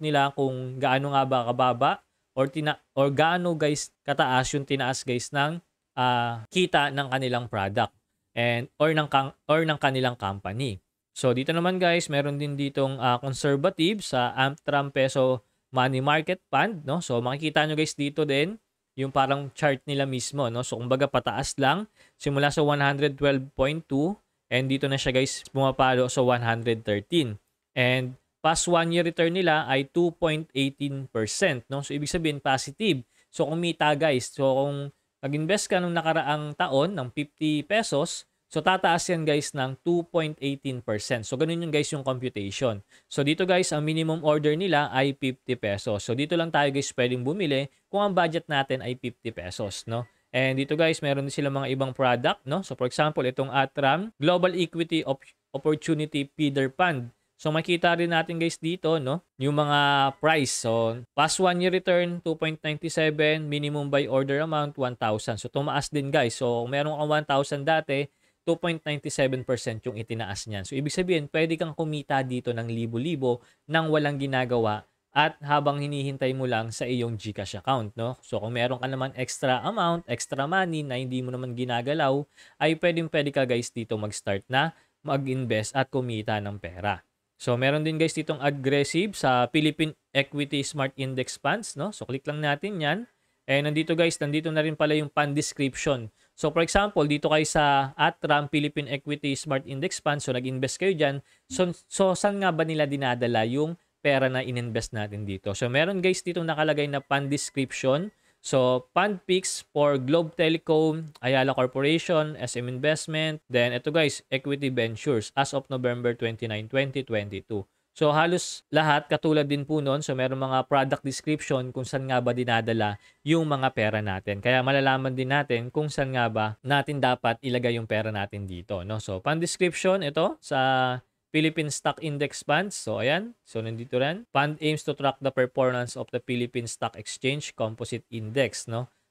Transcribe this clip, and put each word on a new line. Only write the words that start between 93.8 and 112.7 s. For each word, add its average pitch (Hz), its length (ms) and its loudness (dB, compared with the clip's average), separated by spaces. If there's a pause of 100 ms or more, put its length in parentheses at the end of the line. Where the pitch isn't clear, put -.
guys, 170 240 2
nandito 156 320 -2
na 156 80 0
rin 156 160 -2
pala 151 160 2
yung 151 160 2
fund 147 240 0
description. 139 800 -2 (220)
So, 151 180 -2
for 165 100 2
example, 196 460 2
dito 147 240 0
kayo 156 160 4
sa 139 480 2
Atram 147 560 2
Philippine 147 400 -2
Equity 143 460 -2
Smart 135 260 -4
Index 135 380 -6
Fund. 147 180 0
So, 123 160 -2
nag-invest 131 460 -4
kayo 196 120 4
dyan. 143 300 0 (240)
So, 180 240 0 (160)
so, 190 240 2
saan 202 300 0
nga 185 80 4
ba 160 160 2
nila 156 180 2
dinadala 123 640 2
yung 151 320 -2 (200)
pera 135 280 4
na 127 160 -2
ininvest 120 480 -4
natin 104 320 -6
dito? 98 320 -4
So, 120 160 -2
meron, 175 320 0
guys, 185 200 0
ditong 170 240 -4
nakalagay 151 440 0
na 139 120 -2
fund 139 280 0
description. 143 800 -2 (280)
So, 127 560 2
fund 190 320 2
picks - 480 0
for 147 240 4
Globe 156 400 0
Telecom, 160 800 2
Ayala 131 400 2
Corporation, 151 800 0
S 120 160 -6
M 123 160 -6